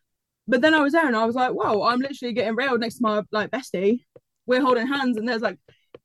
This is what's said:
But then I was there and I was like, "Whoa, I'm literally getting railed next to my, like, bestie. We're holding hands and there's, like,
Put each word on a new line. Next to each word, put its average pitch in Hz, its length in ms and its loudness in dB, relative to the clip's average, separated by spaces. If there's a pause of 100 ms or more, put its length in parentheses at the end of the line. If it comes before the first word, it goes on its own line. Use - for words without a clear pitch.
(480)
But 247 140 2
then 311 120 6
I 311 80 4
was 277 120 2
there 330 120 4
and 240 100 0
I 220 100 2
was 233 80 -2
like, 254 180 0
"Whoa, 208 320 0
I'm 240 160 2
literally 254 340 -6
getting 220 220 -2
railed 247 240 0
next 226 160 -6
to - 60 -6
my, 214 200 0 (100)
like, 214 180 -2
bestie. 220 540 -2 (420)
We're 254 160 2
holding 254 240 2
hands 262 320 0
and 220 100 -4
there's, 226 140 -2
like, 190 160 -4 (460)